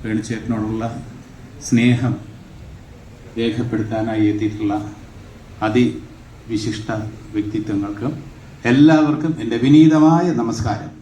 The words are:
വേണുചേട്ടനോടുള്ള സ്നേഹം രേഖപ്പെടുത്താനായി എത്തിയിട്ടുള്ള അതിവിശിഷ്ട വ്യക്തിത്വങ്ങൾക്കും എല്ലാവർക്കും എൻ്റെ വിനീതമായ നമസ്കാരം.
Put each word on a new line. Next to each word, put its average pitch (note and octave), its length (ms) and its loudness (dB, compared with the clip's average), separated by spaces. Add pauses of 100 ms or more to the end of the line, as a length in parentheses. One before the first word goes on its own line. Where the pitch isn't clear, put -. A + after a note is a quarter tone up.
വേണുചേട്ടനോടുള്ള A2 800 -4 (840)
സ്നേഹം A#2+ 460 2 (1300)
രേഖപ്പെടുത്താനായി A2 920 -2
എത്തിയിട്ടുള്ള G#2+ 420 -4 (920)
അതിവിശിഷ്ട - 1200 -4 (460)
വ്യക്തിത്വങ്ങൾക്കും G#2 800 -4 (580)
എല്ലാവർക്കും D3+ 600 4 (120)
എൻ്റെ A2+ 200 -4
വിനീതമായ D#3 640 6 (140)
നമസ്കാരം. A2+ 500 -4 (100)